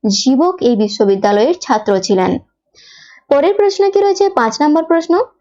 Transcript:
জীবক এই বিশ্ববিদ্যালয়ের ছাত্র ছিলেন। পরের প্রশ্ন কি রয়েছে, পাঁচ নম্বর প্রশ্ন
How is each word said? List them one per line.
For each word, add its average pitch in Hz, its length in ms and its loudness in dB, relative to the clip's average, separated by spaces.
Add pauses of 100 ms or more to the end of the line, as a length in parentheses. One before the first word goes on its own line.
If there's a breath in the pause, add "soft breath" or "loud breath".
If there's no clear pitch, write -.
(100)
জীবক 269 500 0
এই 240 160 2
বিশ্ববিদ্যালয়ের 208 840 0
ছাত্র 214 400 -2
ছিলেন। 190 300 0 (960 loud breath)
পরের 311 280 2
প্রশ্ন 403 360 0
কি 392 100 0
রয়েছে, 403 300 0
পাঁচ 226 300 -2
নম্বর 302 240 2
প্রশ্ন 330 300 0 (260)